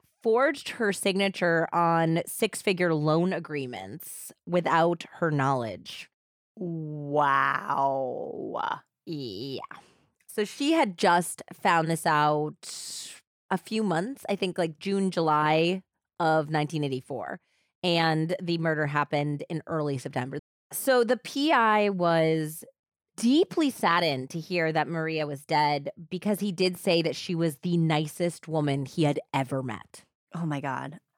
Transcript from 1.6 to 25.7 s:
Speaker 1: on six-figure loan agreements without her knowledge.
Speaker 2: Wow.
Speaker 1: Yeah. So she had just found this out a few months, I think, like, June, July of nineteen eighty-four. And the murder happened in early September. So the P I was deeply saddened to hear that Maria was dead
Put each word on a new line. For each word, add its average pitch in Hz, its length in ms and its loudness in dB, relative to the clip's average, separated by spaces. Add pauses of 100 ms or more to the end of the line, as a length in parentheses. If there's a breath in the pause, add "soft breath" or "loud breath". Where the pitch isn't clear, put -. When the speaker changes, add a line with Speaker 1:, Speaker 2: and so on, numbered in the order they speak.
Speaker 1:
on 165 540 4
six-figure 185 680 0
loan 160 400 2
agreements 131 1000 -10 (140)
without 170 580 2 (100)
her 165 180 0
knowledge. 131 800 -2 (440)
Speaker 2:
Wow. 143 2250 -2 (240)
Speaker 1:
Yeah. 131 560 -10 (680 loud breath)
So 208 180 -4
she 285 280 0
had 247 240 2
just 175 440 2 (100)
found 170 360 2
this 165 180 -2
out 151 1080 -2 (380)
a 185 80 0
few 220 240 -4
months, 202 480 -2
I 202 60 0
think, 185 240 -4
like, 165 200 -2
June, 196 320 0
July 160 680 2 (380)
of 160 320 2
nineteen 151 320 0
eighty-four. 135 560 -6 (440)
And 165 580 2
the 170 180 -2
murder 156 280 0
happened 147 640 0
in 160 180 -4
early 147 300 -2
September. 135 420 -6 (320)
So 247 320 2
the 247 140 2
P 294 340 -2
I 214 380 4
was 160 760 2 (540)
deeply 294 520 4
saddened 170 640 0
to 170 80 -6
hear 160 320 0
that 156 160 0
Maria 160 400 -4
was 143 180 -10
dead 147 460 2 (180)